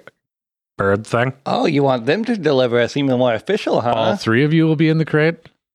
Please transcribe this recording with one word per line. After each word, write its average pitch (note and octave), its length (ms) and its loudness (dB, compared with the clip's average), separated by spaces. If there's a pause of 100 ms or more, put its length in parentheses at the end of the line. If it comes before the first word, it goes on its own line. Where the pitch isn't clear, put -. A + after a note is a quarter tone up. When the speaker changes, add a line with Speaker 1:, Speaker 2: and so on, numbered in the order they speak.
(760)
Speaker 1:
bird G2+ 300 0
thing. B2 260 -2 (120)
Speaker 2:
Oh, - 200 -2
you C#3+ 180 0
want B2+ 220 0
them G3+ 200 0
to A#3+ 100 -4
deliver C3 460 2
us, A#2+ 160 -2
even C3+ 220 0
more B2 140 2
official, F3 480 -2
huh? A#2+ 120 0
Speaker 3:
All A2+ 240 0
three A#2 260 2
of D3+ 100 0
you D#3+ 140 2
will D#3+ 80 0
be D#3 140 2
in D#3+ 80 0
the D#3 80 -2
crate? D#3 320 0 (380)